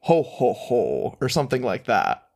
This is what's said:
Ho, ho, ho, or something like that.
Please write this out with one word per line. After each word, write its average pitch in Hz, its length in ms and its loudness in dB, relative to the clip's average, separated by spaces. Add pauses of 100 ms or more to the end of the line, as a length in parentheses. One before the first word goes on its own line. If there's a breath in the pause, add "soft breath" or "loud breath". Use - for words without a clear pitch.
Ho, 165 220 4
ho, - 300 -2
ho, 78 640 -2
or 131 100 -2
something 131 340 -2
like 104 220 -4
that. - 500 0